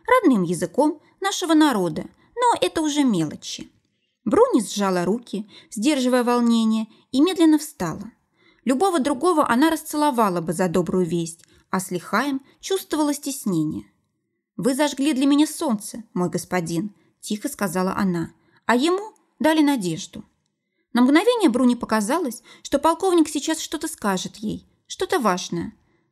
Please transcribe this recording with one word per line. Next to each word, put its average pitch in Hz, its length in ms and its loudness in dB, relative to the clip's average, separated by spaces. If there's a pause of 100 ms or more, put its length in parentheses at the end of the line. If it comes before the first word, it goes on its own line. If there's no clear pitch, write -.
родным 330 360 4
языком 175 580 -2 (220)
нашего 370 320 -2
народа, 202 500 2 (300)
но 480 260 2
это 269 220 0
уже 294 200 0
мелочи». - 680 -2 (540)
Бруни 370 340 4
сжала 190 460 -2
руки, 214 420 -4 (220)
сдерживая 254 520 0
волнение, 226 640 0 (260)
и 262 100 2
медленно 330 360 4
встала. 190 540 -8 (540)
Любого 339 320 2
другого 302 500 0
она 269 220 4
расцеловала 269 720 -2
бы 170 100 -4
за 185 160 0
добрую 185 380 0
весть, 165 400 -6 (240)
а 190 100 -4
с 190 100 -10
Лихаем 254 520 -4 (180)
чувствовала 302 540 -2
стеснение. 170 720 -4 (720)
«Вы 233 160 0
зажгли 285 400 0
для 254 100 0
меня 285 220 4
солнце, 247 680 -6
мой 180 160 -2
господин», 170 680 -4 (280)
тихо 214 260 -8
сказала 185 480 -4
она, 175 360 -2 (340)
«а 226 100 2
ему 359 380 0 (240)
дали 311 240 4
надежду». 196 600 -2 (720)
На 240 60 4
мгновение 370 480 4
Бруни 247 260 2
показалось, 233 640 -2 (200)
что - 160 0
полковник 330 500 2
сейчас 311 320 -4
что-то 302 260 -8
скажет - 500 -6
ей, 202 300 -10 (200)
что-то 370 340 -4
важное, 185 540 -2 (380)